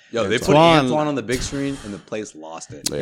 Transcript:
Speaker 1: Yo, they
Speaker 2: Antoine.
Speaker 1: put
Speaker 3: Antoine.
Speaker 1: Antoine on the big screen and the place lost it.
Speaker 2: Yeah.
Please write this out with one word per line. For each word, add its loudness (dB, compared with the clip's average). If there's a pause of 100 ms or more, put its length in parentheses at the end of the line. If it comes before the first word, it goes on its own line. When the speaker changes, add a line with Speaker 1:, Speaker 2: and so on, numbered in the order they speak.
(100)
Speaker 1:
Yo, -2
they 0
Speaker 2:
Antoine. -2
Speaker 1:
put 6
Speaker 3:
Antoine. 6
Speaker 1:
Antoine 0
on -4
the -4
big -4
screen -6
and -12
the -12
place -10
lost -16
it. -6
Speaker 2:
Yeah. -4